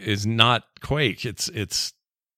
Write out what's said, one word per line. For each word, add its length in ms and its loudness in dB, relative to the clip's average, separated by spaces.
is 200 0
not 380 4
Quake. 440 0
It's, 240 -6
it's, 440 -4